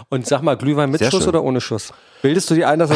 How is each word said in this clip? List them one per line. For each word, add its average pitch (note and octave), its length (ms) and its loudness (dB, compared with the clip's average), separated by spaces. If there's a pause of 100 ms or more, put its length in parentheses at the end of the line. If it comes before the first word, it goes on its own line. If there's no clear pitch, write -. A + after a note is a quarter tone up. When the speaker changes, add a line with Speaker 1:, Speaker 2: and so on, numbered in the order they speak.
(100)
Speaker 1:
Und C3 160 -4
sag C3+ 160 0
mal, D3 140 0
Glühwein C#3+ 340 0
mit D3 100 -2
Speaker 2:
Sehr A2+ 100 2
Speaker 1:
Schuss F#3+ 100 0
Speaker 2:
schön. E3+ 100 0
Speaker 1:
oder D#3+ 120 0
ohne C3 180 0
Schuss? - 320 -8 (300)
Bildest D#3+ 280 0
du E3 40 4
dir D#3+ 140 2
ein, D3+ 100 2
dass, E3 180 2